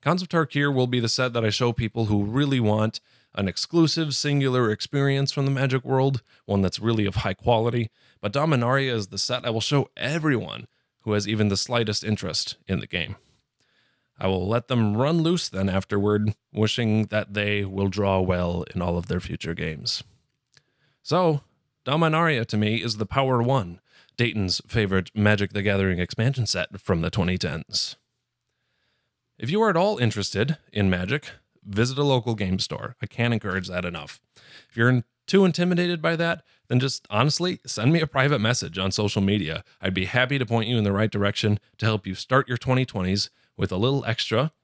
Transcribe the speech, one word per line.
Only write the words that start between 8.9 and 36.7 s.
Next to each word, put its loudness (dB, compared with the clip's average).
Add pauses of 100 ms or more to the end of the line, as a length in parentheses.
is -4
the -10
set -2
I -2
will -2
show 0
everyone -2 (320)
who -2
has 0
even 2
the 2
slightest -2
interest -4 (120)
in 0
the -8
game. -6 (1040)
I 0
will 0
let -2
them 2
run 2
loose 0
then -2
afterward, 0 (200)
wishing 0
that -6
they 0
will 0
draw 2
well 0
in -4
all -2
of -6
their -2
future -8
games. -6 (1000)
So, 2 (420)
Dominaria 2
to -4
me 2
is -4
the -2
Power 2
One, -2 (360)
Dayton's 0
favorite 0
Magic 2
the -2
Gathering 2
expansion -2
set -4
from 0
the -2
twenty 0
tens. -6 (1400)
If -6
you 2
are 4
at 2
all 2
interested 0 (140)
in 2
Magic, -2 (340)
visit 0
a -2
local 2
game -2
store. -8
I -8
can't -2
encourage -4
that -4
enough. -10 (480)
If -14
you're 6
in-, 4 (240)
too 6
intimidated 0
by 0
that, -2 (240)
then 2